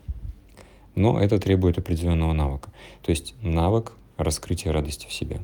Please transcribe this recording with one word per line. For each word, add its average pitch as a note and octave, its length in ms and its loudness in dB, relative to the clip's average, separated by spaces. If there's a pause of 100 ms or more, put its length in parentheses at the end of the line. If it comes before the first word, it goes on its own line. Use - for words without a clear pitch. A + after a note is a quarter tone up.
(960)
Но G#2+ 260 4
это G2+ 180 4
требует F#2 400 4
определённого E2+ 540 0
навыка. C#2 380 -2 (320)
То - 80 -2
есть - 320 -4
навык F2+ 500 0 (240)
раскрытия D#2+ 560 -2
радости D2 340 -4
в - 60 -16
себе. - 320 -8